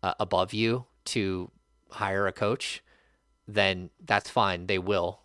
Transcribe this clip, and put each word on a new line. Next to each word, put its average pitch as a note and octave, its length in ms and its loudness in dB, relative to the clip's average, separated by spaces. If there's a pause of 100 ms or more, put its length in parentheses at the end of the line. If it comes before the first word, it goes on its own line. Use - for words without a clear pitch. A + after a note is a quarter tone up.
uh, F#2 160 0
above F#2 340 2
you A2+ 340 0 (180)
to F#2+ 480 -2 (380)
hire G2 360 -2
a F#2 60 0
coach, - 500 -2 (640)
then F#2+ 440 0 (140)
that's G2+ 240 2
fine. F#2 380 2
They G2 120 0
will. F2+ 460 0